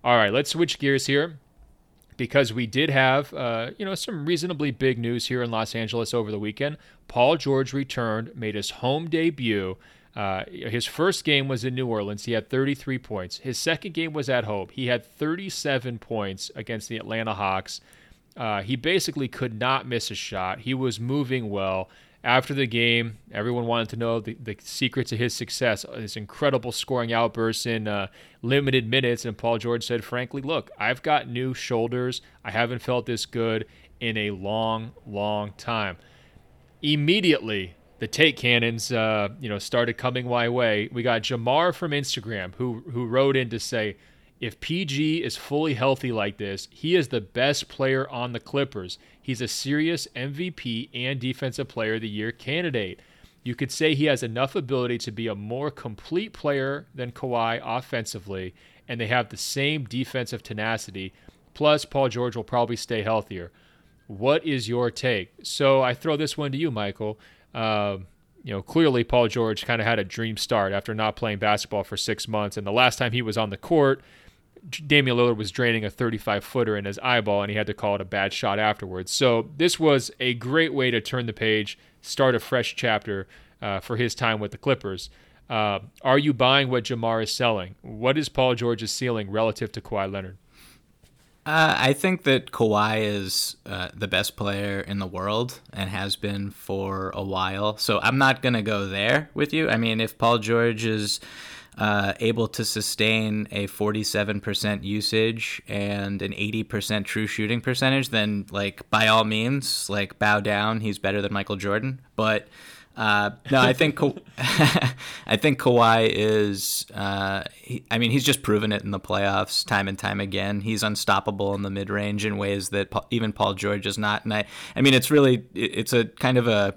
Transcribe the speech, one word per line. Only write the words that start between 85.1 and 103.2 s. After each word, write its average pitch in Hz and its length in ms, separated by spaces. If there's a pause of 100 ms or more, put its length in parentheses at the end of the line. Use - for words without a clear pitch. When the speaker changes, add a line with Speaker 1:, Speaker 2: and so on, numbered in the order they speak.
Speaker 1:
Uh, 107 320 (220)
are 131 160
you 147 160
buying 131 340
what 123 160
Jamar 113 380
is 107 100
selling? 101 480
What 123 380
is 147 100
Paul 127 260
George's 117 380
ceiling 110 380
relative 110 420
to 104 80
Kawhi 98 320
Leonard? 95 240 (1080)
Speaker 2:
Uh, 156 340
I 135 140
think 185 320
that 135 260
Kawhi 107 520
is, 101 640
uh, 92 300
the 104 140
best 95 260
player 101 460
in 101 180
the 98 80
world 104 540 (120)
and 98 160
has 98 280
been 101 340
for 95 640
a 95 80
while. 98 540
So - 260
I'm 123 160
not 135 240
gonna 123 200
go 101 260
there 113 440
with 147 200
you. 160 180
I 113 60
mean, 113 240
if - 180
Paul 117 200
George 113 460
is, 107 360 (580)
uh, 104 400
able 113 300
to - 160
sustain 107 880